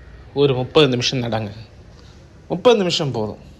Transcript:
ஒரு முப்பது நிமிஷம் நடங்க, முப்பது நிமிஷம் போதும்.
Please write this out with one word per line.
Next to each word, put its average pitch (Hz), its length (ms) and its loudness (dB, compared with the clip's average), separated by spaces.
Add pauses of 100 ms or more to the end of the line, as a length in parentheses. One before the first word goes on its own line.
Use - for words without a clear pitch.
(340)
ஒரு 139 200 2
முப்பது 127 340 2
நிமிஷம் 123 360 -2
நடங்க, 110 260 -4 (1000)
முப்பது 220 280 4
நிமிஷம் 170 340 -2
போதும். 107 300 -6 (180)